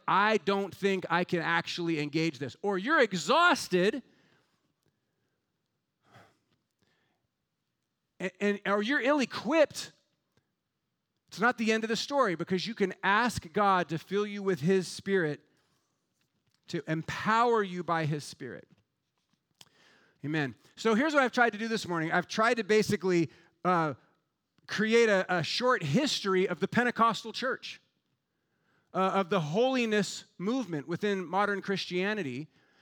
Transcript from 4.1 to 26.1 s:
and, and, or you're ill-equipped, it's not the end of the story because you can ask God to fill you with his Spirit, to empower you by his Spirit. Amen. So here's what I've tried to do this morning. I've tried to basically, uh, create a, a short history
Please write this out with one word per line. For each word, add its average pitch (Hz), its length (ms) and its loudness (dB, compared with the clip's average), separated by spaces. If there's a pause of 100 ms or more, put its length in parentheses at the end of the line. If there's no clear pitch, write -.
and, - 220 -8
and, 202 260 0
or 202 160 2
you're 269 180 0
ill-equipped, 277 920 0 (1400)
it's - 100 -18
not 233 200 2
the 220 120 0
end 220 140 2
of 220 40 -6
the 226 60 0
story 254 400 0
because 170 320 -2
you 220 80 -8
can 196 180 0 (120)
ask 202 480 0
God 190 380 2
to 160 80 -2
fill 202 280 -4
you 202 160 -8
with 185 180 0
his 180 280 2
Spirit, 180 520 -2 (1300)
to - 200 -6
empower 214 720 0
you 180 220 -6
by 160 220 0
his 147 180 -4
Spirit. - 420 -14 (1600)
Amen. 143 320 -2 (180)
So 226 220 2
here's 294 180 2
what 277 80 6
I've 247 80 2
tried 233 220 2
to 208 60 -10
do 226 100 -6
this 220 180 -2
morning. 165 240 -2
I've 175 160 0
tried 233 300 2
to 226 80 -4
basically, 190 640 2 (340)
uh, 165 300 0 (720)
create 220 420 4
a, 190 240 4
a 170 120 0
short 233 400 0
history 190 640 0